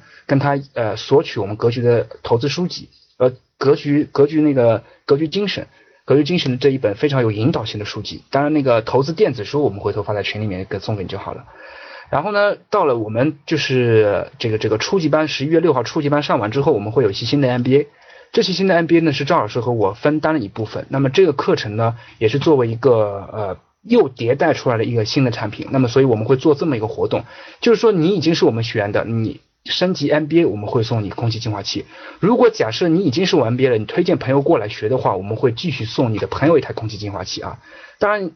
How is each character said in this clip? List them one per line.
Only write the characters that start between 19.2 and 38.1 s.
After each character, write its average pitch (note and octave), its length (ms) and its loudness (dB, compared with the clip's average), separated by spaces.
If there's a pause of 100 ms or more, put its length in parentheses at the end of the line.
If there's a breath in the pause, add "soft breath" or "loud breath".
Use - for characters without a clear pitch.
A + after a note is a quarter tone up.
赵 E3 140 2
老 G#2+ 100 0
师 B2 120 -4
和 A#2+ 120 -2
我 G#2 220 0
分 D3+ 260 0
担 D#3 140 0
了 D#3+ 40 0
一 G2+ 100 -6
部 G#2+ 180 -6
分。 - 240 -10
那 C3+ 100 -2
么 C3+ 80 2
这 F#3+ 160 4
个 D#3 80 4
课 - 240 0
程 G#2 200 -6
呢， A2+ 200 0 (220 loud breath)
也 D3 100 2
是 C#3+ 100 0
作 D3+ 180 4
为 A#2+ 120 2
一 A2+ 80 -4
个， G#2+ 560 2
呃， G2+ 260 -6 (240)
又 G3+ 280 4
迭 A#2+ 260 -2
代 D#3+ 160 2
出 - 160 -4
来 A#2 80 2
的 A2+ 80 0
一 A#2+ 100 -2
个 A2 120 0
新 C#3 180 0
的 B2 60 2
产 - 200 -6
品。 - 200 -12
那 C3+ 80 0
么 B2+ 100 2
所 C3+ 140 4
以 - 20 4
我 B2 100 2
们 A2 120 0
会 C3+ 100 4
做 D3 180 2
这 E3+ 120 -2
么 C#3+ 100 0
一 G#2+ 40 -6
个 G#2+ 60 -2
活 F#2 220 -4
动， - 160 -4 (380 loud breath)
就 A#3 120 4
是 G#3+ 60 2
说 A3+ 100 4
你 F3 200 2
已 G3+ 100 0
经 D#3+ 140 2
是 F3 100 2
我 D3+ 60 4
们 A2+ 120 -2
学 A2+ 160 -4
员 G2+ 140 -2
的， G2+ 140 0
你 A2+ 340 -4 (260)
升 F#3 280 -2
级 C#3+ 160 -2
M D3+ 160 2
B E3 140 2
A， E3 60 4
我 G#2+ 100 -2
们 G#2 100 -8
会 A#2+ 160 0
送 A2+ 220 -2
你 F#2+ 60 -8
空 A#2 200 -4
气 A2 80 -4
净 A2 140 -6
化 G2+ 100 -6
器。 - 220 -8 (360 loud breath)
如 A3 160 2
果 A#3 140 6
假 A#2 200 0
设 F3 180 -2
你 E3 160 4
已 D3+ 60 0
经 E3 160 0
是 F3 100 2
玩 B2+ 100 4
M A#2 100 0
B C3 100 2
A B2+ 40 2
了， A2+ 80 2
你 G#2+ 60 -4
推 F3 200 -2
荐 F3 140 2
朋 C3 120 -4
友 C#3 100 2
过 D3 180 2
来 G#2+ 100 -6
学 G#2+ 200 -6
的 B2+ 80 0
话， B2 200 -2
我 F#2+ 60 -6
们 G#2 140 -6
会 A#2+ 160 2
继 D#3+ 180 -6
续 C3+ 140 -6
送 A2+ 280 -2
你 G#2 60 -4
的 F#2+ 80 -4
朋 - 220 0
友 E3 80 6
一 C3 40 2
台 - 120 -6
空 A2+ 160 -8
气 A2 80 -10
净 G2+ 160 -10
化 F#2 120 -8
器 - 180 -10
啊。 - 160 -10 (400 loud breath)
当 G#3 120 2